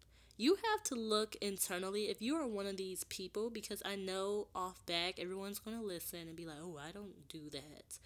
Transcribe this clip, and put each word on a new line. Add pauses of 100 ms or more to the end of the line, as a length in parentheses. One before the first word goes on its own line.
(360)
you (140)
have
to
look
internally
if
you
are
one
of
these
people,
because
I
know
off
back,
everyone's
gonna
listen
and
be
like,
"Oh,
I
don't
do
that."